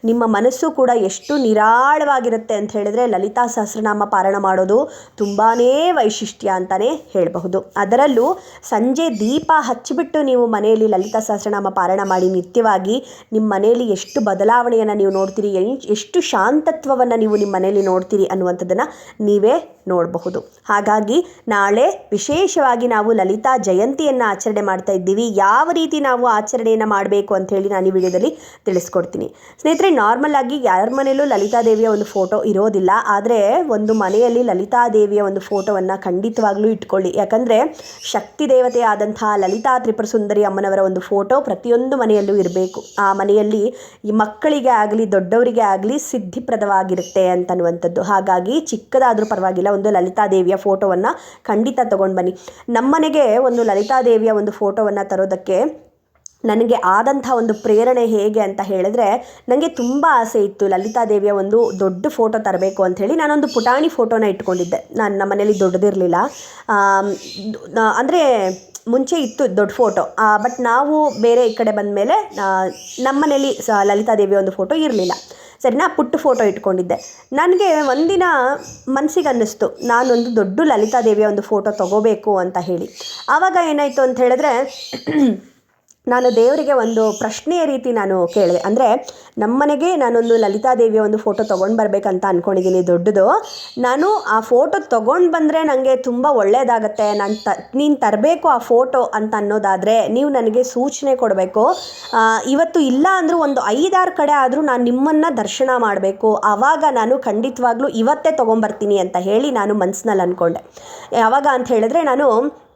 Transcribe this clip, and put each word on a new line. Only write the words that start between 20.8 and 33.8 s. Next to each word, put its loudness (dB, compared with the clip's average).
ನಾಳೆ 0
ವಿಶೇಷವಾಗಿ 0
ನಾವು 0
ಲಲಿತಾ 0
ಜಯಂತಿಯನ್ನು 0
ಆಚರಣೆ -4
ಮಾಡ್ತಾ -2
ಇದ್ದೀವಿ. 0
ಯಾವ 2
ರೀತಿ -2
ನಾವು 0
ಆಚರಣೆಯನ್ನು 0
ಮಾಡಬೇಕು 0
ಅಂಥೇಳಿ -2
ನಾನು 0
ಈ 4
ವಿಡಿಯೋದಲ್ಲಿ 0
ತಿಳಿಸ್ಕೊಡ್ತೀನಿ. -4
ಸ್ನೇಹಿತರೆ, 2
ನಾರ್ಮಲ್ 2
ಆಗಿ -2
ಯಾರ 2
ಮನೆಯಲ್ಲೂ 0
ಲಲಿತಾ 0
ದೇವಿಯ 2
ಒಂದು 0
ಫೋಟೋ -2
ಇರೋದಿಲ್ಲ, 0
ಆದರೆ 2
ಒಂದು 0